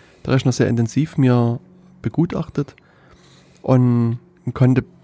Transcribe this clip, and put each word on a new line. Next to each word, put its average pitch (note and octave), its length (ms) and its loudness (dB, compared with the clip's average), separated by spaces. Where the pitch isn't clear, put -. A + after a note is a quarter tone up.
der - 80 -2
Rechner C3 200 2
sehr A#2+ 160 0
intensiv A#2 500 -2
mir B2 420 2
begutachtet - 760 -6
und A#2+ 560 2
konnte B2+ 280 2